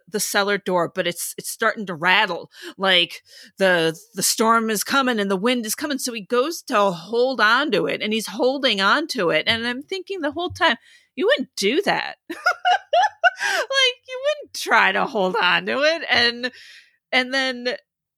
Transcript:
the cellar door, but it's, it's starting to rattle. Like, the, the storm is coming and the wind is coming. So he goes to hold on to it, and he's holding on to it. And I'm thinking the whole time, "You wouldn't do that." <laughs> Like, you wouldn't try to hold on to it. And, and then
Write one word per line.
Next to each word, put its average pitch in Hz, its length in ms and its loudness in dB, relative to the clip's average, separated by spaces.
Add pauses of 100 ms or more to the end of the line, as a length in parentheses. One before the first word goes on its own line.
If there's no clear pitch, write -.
the 202 120 -6
cellar 202 400 0
door, 175 340 0
but 175 140 -2
it's, - 320 -6
it's - 100 -10
starting 220 380 -4
to 180 80 -6
rattle. 180 560 0 (260)
Like, 180 460 2 (340)
the, 170 400 2 (160)
the 190 80 -8
storm 226 480 2
is 208 140 -2
coming 254 360 0
and 196 120 0
the 196 60 2
wind 240 280 0
is 214 80 -6
coming. 285 240 -4
So 240 160 -6
he 233 80 -8
goes 247 420 -2
to 202 280 2
hold 233 500 0
on 240 300 4
to 170 160 0
it, - 160 -4
and 214 100 -2
he's 220 140 -2
holding 247 540 0
on 247 260 2
to 180 240 0
it. 156 160 0
And 226 180 -2
I'm 247 160 -4
thinking 381 400 -8
the 294 100 -2
whole 349 200 -6
time, 320 260 2 (380)
"You 359 100 -2
wouldn't 494 300 0
do 247 280 0
that." 160 340 -2 (120)
<laughs> - 60 -6 (1080)
Like, 539 520 0 (120)
you 508 160 -10
wouldn't 587 300 -4
try 220 380 2
to 190 140 0
hold 185 300 -2
on 180 300 2
to 233 160 -2
it. 311 280 0
And, 240 420 0 (600)
and 254 220 0
then 247 420 -2 (420)